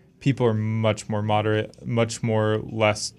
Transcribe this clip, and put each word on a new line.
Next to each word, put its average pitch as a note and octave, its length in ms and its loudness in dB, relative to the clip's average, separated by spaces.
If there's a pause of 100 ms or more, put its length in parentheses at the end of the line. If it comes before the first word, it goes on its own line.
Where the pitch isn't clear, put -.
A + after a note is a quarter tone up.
(200)
people B2+ 260 2
are A2 80 2
much A2 540 0
more G#2+ 120 -4
moderate, G#2+ 680 -2
much A#2 360 -2
more A2 400 2
less, G#2+ 560 0